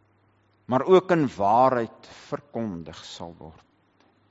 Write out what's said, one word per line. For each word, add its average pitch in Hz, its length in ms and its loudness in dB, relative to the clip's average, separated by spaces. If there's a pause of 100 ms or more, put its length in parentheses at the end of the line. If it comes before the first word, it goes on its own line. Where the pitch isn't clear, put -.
(680)
maar 127 180 0
ook 180 240 4
in 165 160 2
waarheid 113 800 0 (220)
verkondig 98 760 -10
sal 85 320 -16
word. 80 300 -20 (640)